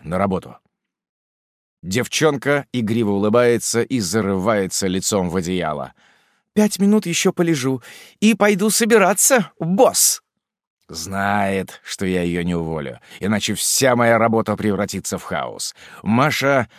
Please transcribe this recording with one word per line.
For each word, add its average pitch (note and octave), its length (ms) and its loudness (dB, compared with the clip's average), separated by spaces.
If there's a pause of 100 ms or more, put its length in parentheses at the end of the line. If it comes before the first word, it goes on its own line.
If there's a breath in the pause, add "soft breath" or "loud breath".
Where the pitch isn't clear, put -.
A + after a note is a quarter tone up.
на E2+ 120 -6
работу". F#2 420 -2 (1200)
Девчонка C3+ 880 0
игриво A2+ 380 0
улыбается A2+ 720 2
и B2+ 160 -2
зарывается G2 880 -2
лицом F#2 420 -2
в E2 60 -6
одеяло. D#2+ 580 -4 (640 soft breath)
"Пять G#3+ 240 2
минут G#3 280 2
еще E3+ 260 -2
полежу C3+ 500 -2 (380 loud breath)
и A3+ 140 4
пойду G#3 360 2
собираться, G#3+ 880 4
босс!" F#3 640 2 (720)
Знает, G2 920 -2
что - 200 -10
я F#2 180 -2
ее F2 200 -2
не F2 120 -2
уволю, D#2+ 460 -6 (180 loud breath)
иначе G#2 360 -4
вся B2+ 420 0
моя A#2 220 4
работа A2 380 0
превратится G2 600 -4
в - 60 -10
хаос. B1 520 -8 (280 loud breath)
Маша C3 680 0 (100)